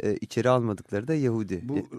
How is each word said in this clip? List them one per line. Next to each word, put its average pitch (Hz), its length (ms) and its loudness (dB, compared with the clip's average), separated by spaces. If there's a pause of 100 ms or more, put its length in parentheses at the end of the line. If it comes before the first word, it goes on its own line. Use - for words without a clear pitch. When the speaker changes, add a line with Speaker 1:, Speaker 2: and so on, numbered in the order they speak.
Speaker 1:
e, 104 120 0
içeri 117 340 0
almadıkları 113 580 0
da 160 80 0
Yahudi. 113 480 0
Speaker 2:
Bu 135 140 -4
Speaker 1:
E, - 60 0 (160)